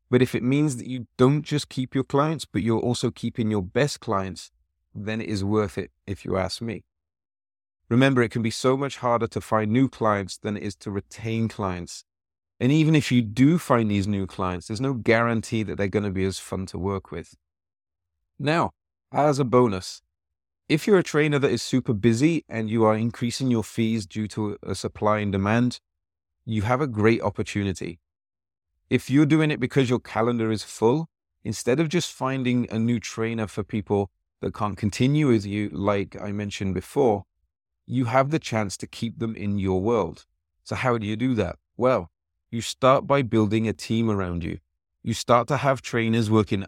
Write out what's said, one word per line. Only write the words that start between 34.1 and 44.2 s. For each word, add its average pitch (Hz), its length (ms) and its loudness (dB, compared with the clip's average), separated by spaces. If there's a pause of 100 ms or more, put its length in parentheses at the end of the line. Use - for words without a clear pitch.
that 95 140 -6
can't 104 220 -6
continue 139 500 0
with 113 180 4
you, 104 260 -4
like 98 520 -2
I 101 80 -8
mentioned 101 420 -6
before, 101 520 0 (640)
you 127 180 -2
have 131 260 2
the 160 80 0
chance 107 380 -4
to - 100 -12
keep - 320 -8
them 113 160 -4
in 101 240 -4
your 95 220 0
world. 101 460 -2 (360)
So - 140 -8
how 120 200 0
do 107 120 -4
you 107 80 -4
do 127 180 0
that? 90 220 -2 (200)
Well, 113 360 0 (360)
you 113 120 -8
start 127 440 2
by 139 180 2
building 110 440 2
a 107 60 0
team 113 360 -2
around 90 360 -2